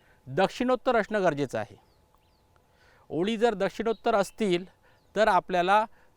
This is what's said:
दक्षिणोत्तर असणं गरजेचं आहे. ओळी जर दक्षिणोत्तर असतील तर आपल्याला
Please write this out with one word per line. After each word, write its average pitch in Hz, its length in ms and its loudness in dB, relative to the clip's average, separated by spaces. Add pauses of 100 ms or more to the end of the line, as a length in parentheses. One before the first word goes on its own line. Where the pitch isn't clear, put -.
(280)
दक्षिणोत्तर 240 680 0
असणं 208 280 0
गरजेचं 139 360 0
आहे. 101 160 -10 (1300)
ओळी 202 280 -4
जर 220 160 0
दक्षिणोत्तर 214 640 -4
असतील 185 500 -2 (500)
तर 214 120 2
आपल्याला 185 580 2 (320)